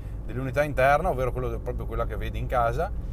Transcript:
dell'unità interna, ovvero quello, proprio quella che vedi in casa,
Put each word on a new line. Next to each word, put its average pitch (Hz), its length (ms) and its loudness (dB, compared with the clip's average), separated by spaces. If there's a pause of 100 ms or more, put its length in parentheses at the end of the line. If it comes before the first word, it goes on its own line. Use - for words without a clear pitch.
(260)
dell'unità 131 380 0
interna, 143 460 4
ovvero 127 220 0
quello, 120 280 -2
proprio - 260 -4
quella 113 220 -2
che 107 80 -4
vedi 107 240 -4
in 120 80 -2
casa, 127 440 2 (220)